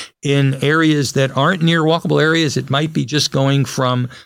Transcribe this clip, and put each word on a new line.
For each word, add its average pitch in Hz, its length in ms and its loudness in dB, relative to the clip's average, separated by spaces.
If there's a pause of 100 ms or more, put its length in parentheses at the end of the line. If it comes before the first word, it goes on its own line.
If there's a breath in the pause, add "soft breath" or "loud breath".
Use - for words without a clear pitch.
(240 loud breath)
in 139 400 2
areas 151 500 2
that 135 240 2
aren't 156 240 0
near 165 220 2
walkable 156 360 0
areas. 160 380 0
It 135 140 -4
might 156 200 -2
be 147 140 -2
just 143 260 -4
going 135 340 2
from 127 440 -2 (160 loud breath)